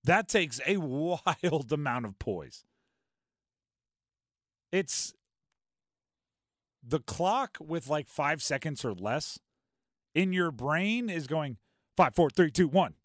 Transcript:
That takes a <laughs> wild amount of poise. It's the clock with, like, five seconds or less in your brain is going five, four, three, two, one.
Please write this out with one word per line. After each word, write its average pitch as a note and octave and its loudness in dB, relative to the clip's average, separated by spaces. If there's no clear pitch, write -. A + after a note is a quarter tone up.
That F#3 4
takes D3 0
a G3 2
<laughs> - -
wild D#3 0
amount B2+ -2
of G2 -10
poise. E2 -6
It's - -2
the C3+ -2
clock A3+ -2
with, D#3 -6
like, D3+ 0
five D3 -2
seconds C#3+ -4
or A2+ -2
less G#2+ -4
in F#3 2
your F3 0
brain F#3+ 0
is D#3+ -6
going C#3+ -4
five, D#3+ 6
four, D#3+ 4
three, E3 4
two, E3 4
one. D#3+ 2